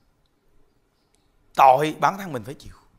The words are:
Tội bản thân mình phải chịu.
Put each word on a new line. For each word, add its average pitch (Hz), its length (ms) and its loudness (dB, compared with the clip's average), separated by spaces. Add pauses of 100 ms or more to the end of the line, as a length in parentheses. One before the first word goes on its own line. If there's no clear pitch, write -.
(1600)
Tội 147 440 4
bản 170 180 -2
thân 190 140 -12
mình 117 120 -10
phải 135 100 -16
chịu. - 180 -20 (260)